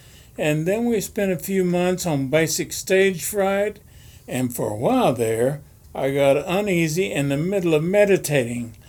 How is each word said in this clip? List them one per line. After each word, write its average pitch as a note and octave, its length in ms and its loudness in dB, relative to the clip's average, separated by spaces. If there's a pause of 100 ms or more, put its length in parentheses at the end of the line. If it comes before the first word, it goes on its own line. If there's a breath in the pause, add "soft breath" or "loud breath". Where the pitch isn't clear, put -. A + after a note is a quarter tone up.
(360 soft breath)
and D#3 320 0
then A3 160 0
we A#3 160 0
spent G3 320 -2
a F3 60 -2
few F#3+ 260 -2
months F3+ 400 0
on C#3 240 -2
basic D#3 460 0
stage F#3+ 500 0
fright, G3+ 560 -2 (480 soft breath)
and B2+ 260 -4
for A#2 160 -4
a G#2 60 -8
while F#3+ 380 2
there, A#2+ 480 0 (320 soft breath)
I C#3 180 -2
got C#3 240 4
uneasy F3+ 720 0
in C#3+ 200 -2
the C#3 80 0
middle F3 340 0
of D3+ 100 2
meditating. D3 960 0 (120 soft breath)